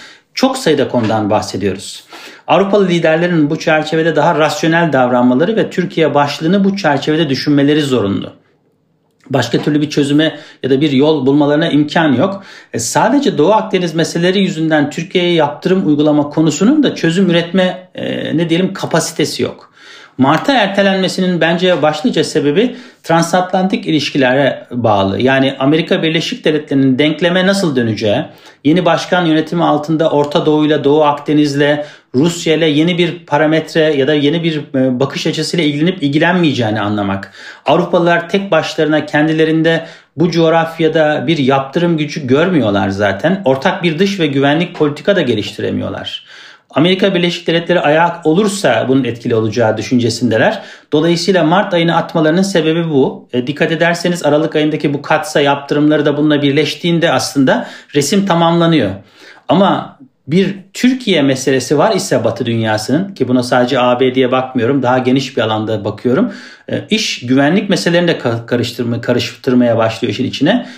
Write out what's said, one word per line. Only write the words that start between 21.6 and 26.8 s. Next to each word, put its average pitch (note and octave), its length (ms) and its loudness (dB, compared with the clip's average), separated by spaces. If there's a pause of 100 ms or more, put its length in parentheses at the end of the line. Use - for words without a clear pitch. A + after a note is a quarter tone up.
başlıca D3+ 420 0
sebebi D#3 520 0 (260)
transatlantik F3+ 840 0
ilişkilere C#3 840 0
bağlı. G#2 520 0
Yani C3+ 360 2
Amerika D#3+ 440 0
Birleşik D#3+ 420 -4
Devletleri'nin C#3 540 0